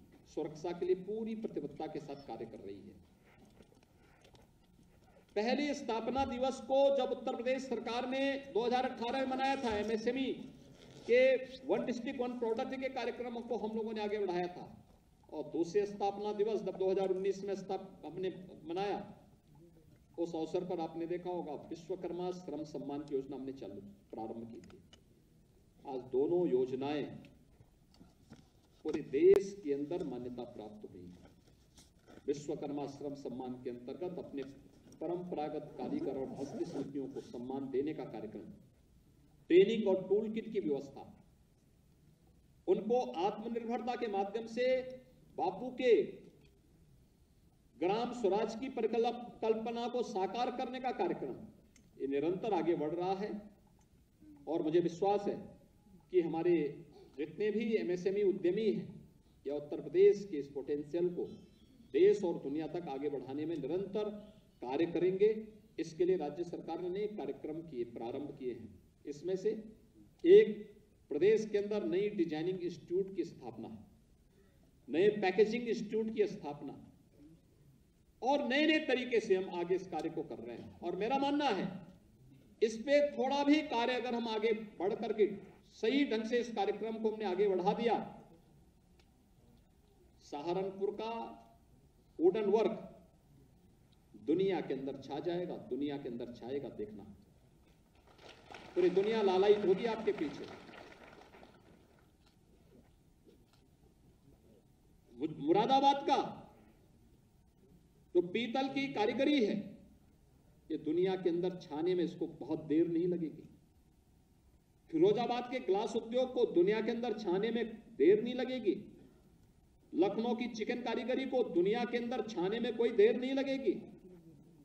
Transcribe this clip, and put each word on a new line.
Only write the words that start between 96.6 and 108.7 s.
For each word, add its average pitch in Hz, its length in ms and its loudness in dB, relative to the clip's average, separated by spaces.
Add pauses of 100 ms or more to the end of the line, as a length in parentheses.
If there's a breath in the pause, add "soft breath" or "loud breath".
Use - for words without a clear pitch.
देखना, 104 360 -10 (1700)
पूरी 180 160 6
दुनिया 208 320 4
लालायित 196 440 6
होगी 190 180 4
आपके 220 280 0
पीछे। - 560 -8 (4000)
मु-, 151 200 -4
मुरादाबाद 254 580 6
का - 480 -2 (1700)
जो 349 80 6
पीतल 233 460 -2
की 277 260 -2